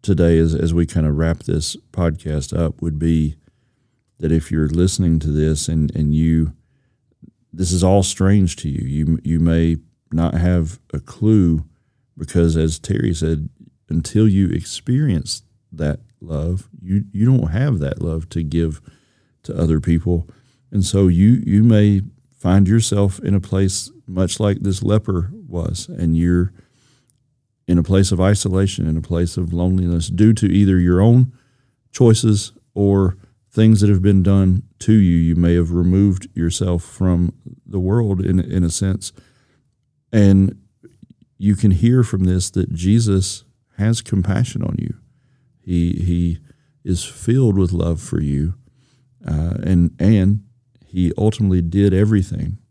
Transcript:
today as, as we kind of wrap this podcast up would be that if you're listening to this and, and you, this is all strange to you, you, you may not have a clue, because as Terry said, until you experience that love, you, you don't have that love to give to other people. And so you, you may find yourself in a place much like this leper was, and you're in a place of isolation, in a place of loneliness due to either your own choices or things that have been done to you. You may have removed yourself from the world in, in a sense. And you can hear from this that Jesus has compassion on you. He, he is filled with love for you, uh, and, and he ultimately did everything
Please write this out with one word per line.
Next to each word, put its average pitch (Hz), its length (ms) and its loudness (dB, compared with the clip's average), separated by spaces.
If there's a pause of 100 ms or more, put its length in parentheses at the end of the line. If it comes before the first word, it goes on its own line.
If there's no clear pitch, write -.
today 85 360 2
as, 82 160 2
as 80 200 -2
we 85 120 2
kind 78 200 -2
of 73 100 0
wrap 82 280 -2
this 78 320 -4 (160)
podcast 78 680 -6
up 82 240 -4
would 80 160 -4
be 80 380 -2 (800)
that 80 140 -2
if 80 180 -2
you're 78 180 -2
listening 82 520 0
to 78 80 -6
this 76 400 -2
and, 78 260 -2
and 76 200 -2
you, 80 400 0 (960)
this 85 200 -6
is 90 120 0
all 98 180 4
strange 95 540 0
to 78 120 -8
you, 69 160 -6
you, 76 380 -2
you 82 180 -2
may 82 360 2 (360)
not 82 220 -2
have 87 440 -2 (140)
a 71 80 -8
clue, 92 640 0 (520)
because 80 400 0
as 80 220 -2
Terry - 360 -4
said, 80 340 -4 (400)
until 92 400 0
you 98 200 2
experience 123 920 -4 (300)
that 76 280 -4 (200)
love, 82 480 -6 (120)
you, 98 320 -2
you 101 140 0
don't 127 240 2
have 113 280 -2
that 71 240 -6
love 80 280 -6
to 82 120 -4
give 80 380 -4 (640)
to - 120 -10
other 80 240 0
people. 82 480 -2 (440)
And 98 120 0
so 98 240 2
you, 104 380 4
you 104 160 2
may 104 400 4 (340)
find 95 320 2
yourself 101 520 0
in 98 140 -2
a 95 60 0
place 95 500 -4 (160)
much - 340 -4
like 101 200 0
this 95 220 -4
leper 98 480 -2 (160)
was, 85 420 -8
and 82 280 -2
you're 87 360 0 (1160)
in 87 100 2
a 85 40 2
place 95 280 2
of 90 100 0
isolation, 98 680 0
in 78 80 -2
a 80 60 -4
place 85 340 -4
of 85 160 -6
loneliness 87 560 -2
due 107 240 4
to 107 140 0
either 95 340 2
your 87 220 4
own 123 300 4 (600)
choices 110 600 2 (220)
or 98 420 2 (340)
things 110 300 4
that 104 100 4
have 95 120 2
been 98 200 4
done 95 400 2 (160)
to 110 160 0
you. 92 240 4
You 82 180 2
may 85 180 2
have 85 160 0
removed 92 640 0
yourself 85 480 -2
from 87 520 -2 (320)
the 101 120 -8
world 98 460 -2
in, 92 160 0
in 87 240 -2
a 82 60 -2
sense. 95 420 -6 (1000)
And 98 460 4 (800)
you 98 200 0
can 104 160 2
hear 117 300 2
from 95 220 -2
this 90 260 0
that - 220 -4
Jesus 98 720 0 (320)
has 110 240 -2
compassion - 600 -2
on - 160 -6
you. - 160 -8 (680)
He, 85 320 -2
he 87 460 -2 (460)
is 92 200 -4
filled 113 540 0
with 90 140 0
love 85 280 -2
for - 200 -6
you, 73 340 -4 (720)
uh, 80 360 -4
and, 87 360 2
and 101 460 2 (420)
he 92 320 -2
ultimately 98 420 0
did 95 320 0
everything 95 640 -2 (140)